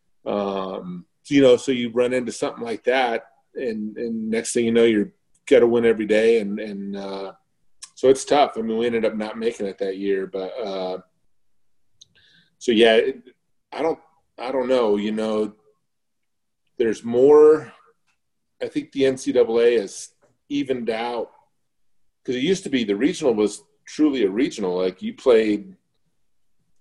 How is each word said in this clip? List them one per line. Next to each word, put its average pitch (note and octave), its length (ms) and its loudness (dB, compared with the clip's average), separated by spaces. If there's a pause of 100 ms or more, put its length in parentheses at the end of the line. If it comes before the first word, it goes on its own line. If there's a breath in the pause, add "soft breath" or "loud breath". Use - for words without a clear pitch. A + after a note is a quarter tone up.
(260)
Um, F#2+ 800 -6 (160)
so, - 120 -4
you C#3 80 6
know, B2 140 8
so C3+ 160 -2
you A#2+ 180 -4
run B2 220 0
into B2 200 -4
something A#2+ 320 -8
like A2+ 200 -8
that, B2 420 0 (280)
and, A2 420 -8
and A2+ 340 -6
next A2+ 220 -4
thing A#2+ 120 0
you A2+ 80 0
know, A#2 120 4
you're G#2+ 280 2 (340)
gotta A#2+ 200 6
win A#2 180 2
every A2 220 2
day, A2 340 4
and, G2+ 180 -6
and, G2 380 -10
uh, G2 360 -10 (640)
so C3 120 2
it's C3+ 160 4
tough. C#3+ 320 2
I A2+ 60 -6
mean, A2+ 160 -4
we A#2 80 0
ended A#2 180 -2
up G#2+ 100 -2
not A2 240 -8
making A2+ 280 -4
it F#2+ 120 -10
that F#2+ 200 -6
year, G2 280 -2
but, F#2 320 -8
uh, F#2+ 400 -8 (1600 soft breath)
so - 140 -2
yeah, A2+ 240 6
it, B2+ 260 0 (480)
I - 120 -8
don't, D#3+ 180 -4 (380)
I A#2+ 120 -10
don't C3 180 -2
know. A#2+ 280 2
You G#2+ 160 -4
know, G#2+ 420 -4 (1200)
there's A2+ 260 -2
more. C#3+ 680 6 (880 loud breath)
I B2 60 -6
think C#3+ 240 -8
the C3+ 120 0
N C3 140 2
C C#3 140 -4
double A#2 280 2
A A#2+ 180 4
has - 360 -8 (340)
evened C3 400 -4
out, A#2 420 -6 (920)
'cause C3 100 -4
it B2 80 -4
used F3+ 220 0
to - 60 -12
be B2+ 140 0
the G2+ 120 -2
regional B2+ 380 0
was G#2+ 280 -2 (220)
truly C3+ 400 0
a F#2+ 60 2
regional. G2+ 460 -2
Like, F#2 260 -4
you A2+ 120 -8
played, A2 640 2 (1040)